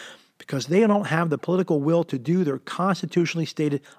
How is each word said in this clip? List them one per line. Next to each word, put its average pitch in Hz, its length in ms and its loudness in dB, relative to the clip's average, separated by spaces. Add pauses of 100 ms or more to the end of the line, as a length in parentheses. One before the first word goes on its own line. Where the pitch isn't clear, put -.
(400)
because 131 260 -6
they 170 160 2
don't 202 260 4
have 165 220 0
the 147 80 0
political 175 420 0
will 165 260 2
to 139 120 -6
do 165 260 0
their 139 140 -2
constitutionally 170 880 -2
stated 147 360 -2 (180)